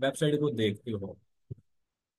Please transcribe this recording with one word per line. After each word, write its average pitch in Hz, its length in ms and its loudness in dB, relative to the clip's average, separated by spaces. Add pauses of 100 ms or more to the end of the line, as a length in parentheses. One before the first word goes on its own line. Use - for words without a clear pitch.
वेबसाइट 143 400 2
को 147 120 2
देखते 110 380 0
हो, 98 260 -6 (1040)